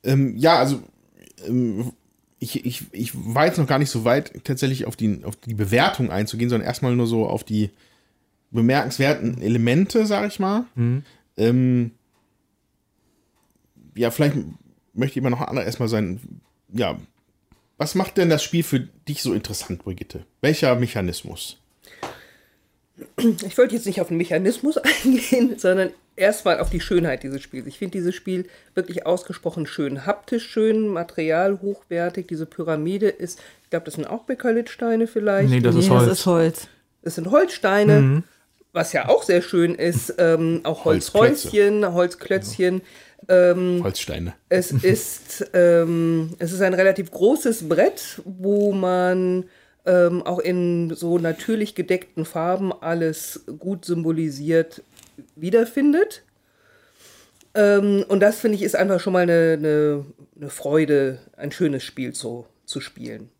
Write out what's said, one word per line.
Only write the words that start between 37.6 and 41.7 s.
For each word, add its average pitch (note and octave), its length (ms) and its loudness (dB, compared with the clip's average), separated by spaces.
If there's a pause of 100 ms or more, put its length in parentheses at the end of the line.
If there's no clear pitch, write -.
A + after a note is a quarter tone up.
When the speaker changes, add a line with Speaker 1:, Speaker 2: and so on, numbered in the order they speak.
Speaker 2:
Mhm. C#3 240 4 (480)
Speaker 3:
was E3 220 -4
ja - 160 0
auch - 140 4
sehr F3 180 4
schön E3+ 340 2
ist. D#3+ 420 -2
Ähm, E3 460 2
auch D3+ 220 -4
Speaker 1:
Holzklötze. G#3+ 680 2
Speaker 3:
Holzhäuschen, G#3 420 2